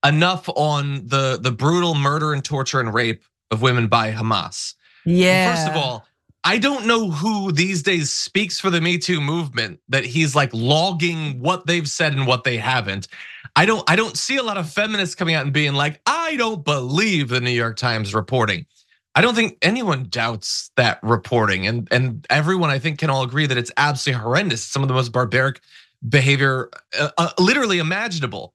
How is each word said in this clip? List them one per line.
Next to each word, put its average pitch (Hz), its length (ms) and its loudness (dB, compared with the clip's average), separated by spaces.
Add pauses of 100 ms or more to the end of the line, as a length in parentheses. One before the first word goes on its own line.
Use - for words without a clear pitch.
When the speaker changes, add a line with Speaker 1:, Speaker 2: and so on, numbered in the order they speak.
Speaker 1:
enough 170 500 2
on 143 520 -2
the, 135 340 0
the 127 100 0
brutal 160 440 2
murder 147 380 0
and 139 100 -4
torture 135 360 -2
and 113 140 -2
rape 113 300 0 (280)
of 110 100 -2
women 123 260 4
by 110 240 2
Hamas. 107 640 -2 (300)
Speaker 2:
Yeah. 180 500 4
Speaker 1:
First 160 140 0
of 156 80 -2
all, 127 280 -4 (380)
I 190 140 2
don't 254 300 0
know 226 220 2
who 196 420 -2
these 175 320 0
days 170 300 0
speaks - 460 -4
for 190 100 0
the 170 100 2
Me 175 180 0
Too 175 220 -2
movement 143 600 -4 (100)
that 135 160 0
he's, 139 300 0
like, 139 180 2
logging 156 880 0
what 180 260 0
they've 165 220 0
said 156 240 -2
and 135 120 -2
what 123 180 2
they 123 140 -2
haven't. 110 500 -2 (480)
I 160 100 8
don't, 214 240 2
I 165 60 4
don't 220 220 0
see 269 200 -2
a 269 60 -2
lot 214 140 -4
of 165 120 -4
feminists 208 460 -2
coming 165 200 -2
out 147 80 -2
and 143 80 -2
being 143 220 0
like, 147 320 -2
"I 320 320 0
don't 220 260 -2
believe 147 680 0
the 123 120 0
New 123 80 -2
York 117 260 0
Times 110 380 -2
reporting." 104 540 0 (480)
I 156 60 4
don't 226 140 4
think 220 260 0
anyone 180 460 0
doubts - 680 -6
that 117 240 2
reporting. 107 680 2
And, 117 240 -2
and 123 380 0
everyone, 160 400 2
I 135 100 0
think, 151 200 -4
can 160 100 0
all 135 140 0
agree 135 240 0
that 131 100 0
it's 120 180 -4
absolutely 135 480 0
horrendous. 127 380 0
It's - 100 -10
some 139 120 0
of 135 40 0
the 135 60 0
most 127 180 0
barbaric 123 480 0 (480)
behavior, 135 640 2 (280)
uh, 143 200 0
uh, 170 200 2
literally 202 420 2
imaginable. 165 760 -6